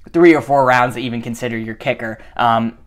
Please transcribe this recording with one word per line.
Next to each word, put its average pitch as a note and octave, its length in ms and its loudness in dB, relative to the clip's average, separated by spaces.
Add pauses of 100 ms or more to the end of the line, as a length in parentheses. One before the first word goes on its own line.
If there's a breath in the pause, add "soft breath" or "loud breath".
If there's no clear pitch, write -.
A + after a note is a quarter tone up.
(120)
three E3+ 220 6
or D3 80 2
four C#3 240 2
rounds B2+ 300 2
to B2 60 -10
even A#2+ 200 -8
consider A#2 360 -8
your A2 180 -10
kicker, A#2 420 -8 (200 soft breath)
um, A2+ 500 0